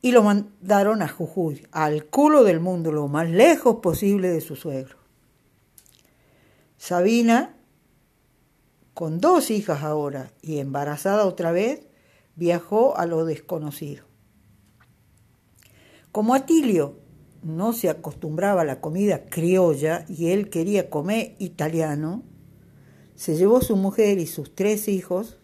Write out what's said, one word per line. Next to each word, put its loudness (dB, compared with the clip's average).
Y 2
lo 8
mandaron 2
a -2
Jujuy, -6
al -2
culo 6
del 4
mundo, -2
lo -2
más -2
lejos 4
posible 0
de -2
su -14
suegro. -10
Sabina, 2
con -6
dos 2
hijas -2
ahora -6
y -6
embarazada -2
otra -2
vez, -2
viajó 0
a 0
lo -2
desconocido. -8
Como 0
Atilio 2
no -4
se -2
acostumbraba -2
a 2
la -6
comida -2
criolla 0
y -4
él -2
quería -2
comer -4
italiano, -4
se -6
llevó 4
su -2
mujer 2
y -4
sus -12
tres -2
hijos -4